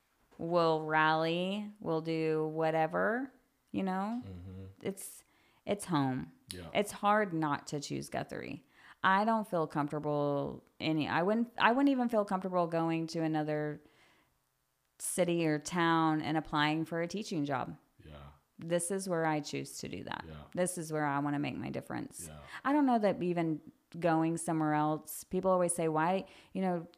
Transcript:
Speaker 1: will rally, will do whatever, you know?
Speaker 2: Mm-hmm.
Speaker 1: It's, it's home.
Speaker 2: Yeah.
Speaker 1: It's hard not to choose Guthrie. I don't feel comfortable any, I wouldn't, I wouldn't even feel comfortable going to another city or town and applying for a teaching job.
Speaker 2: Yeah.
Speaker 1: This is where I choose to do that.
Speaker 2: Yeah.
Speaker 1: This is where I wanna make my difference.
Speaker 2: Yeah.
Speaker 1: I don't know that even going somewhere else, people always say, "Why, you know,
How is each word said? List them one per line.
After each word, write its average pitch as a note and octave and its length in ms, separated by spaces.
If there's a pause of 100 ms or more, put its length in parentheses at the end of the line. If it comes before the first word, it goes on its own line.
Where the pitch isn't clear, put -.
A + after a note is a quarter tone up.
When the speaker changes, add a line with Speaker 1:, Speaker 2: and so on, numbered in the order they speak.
(380)
Speaker 1:
will E3 460
rally, E3 960
will D#3+ 220
do D#3+ 520
whatever, E3+ 760 (400)
you G3 120
know? F#3+ 420
Speaker 2:
Mm-hmm. F#2+ 380 (180)
Speaker 1:
It's, - 420 (440)
it's G3 180
home. C#3 420 (240)
Speaker 2:
Yeah. F2+ 100 (120)
Speaker 1:
It's G3+ 180
hard G#3 440
not D#3 320
to D3+ 120
choose C#3 300
Guthrie. - 540 (400)
I F#3+ 220
don't A3 220
feel D#3+ 200
comfortable C#3+ 960 (160)
any, D#3 280
I C#3+ 140
wouldn't, A3 280 (100)
I A3 120
wouldn't C#4 200
even B3 180
feel G#3 160
comfortable F#3 400
going E3 420
to E3 120
another D3+ 600 (1160)
city E3+ 480
or D3+ 140
town E3 640
and D#3 120
applying D3+ 480
for E3 200
a F3 40
teaching F3+ 380
job. C#3+ 300 (280)
Speaker 2:
Yeah. - 100 (440)
Speaker 1:
This E3+ 320
is F#3+ 180
where E3 200
I D#3 120
choose C#3 400
to - 80
do - 180
that. - 220
Speaker 2:
Yeah. D#2 60 (220)
Speaker 1:
This F3+ 240
is D#3 120
where D3+ 140
I C#3+ 140
wanna C#3+ 180
make C#3+ 200
my - 120
difference. - 580
Speaker 2:
Yeah. D#3 60 (320)
Speaker 1:
I C#4 80
don't D4 140
know A#3+ 100
that G3+ 240
even E3+ 380 (400)
going E3 380
somewhere D#3 360
else, D3+ 520
people F#3 260
always F3+ 240
say, E3 120
"Why, D#3+ 380 (280)
you F#3 80
know, F3 260 (100)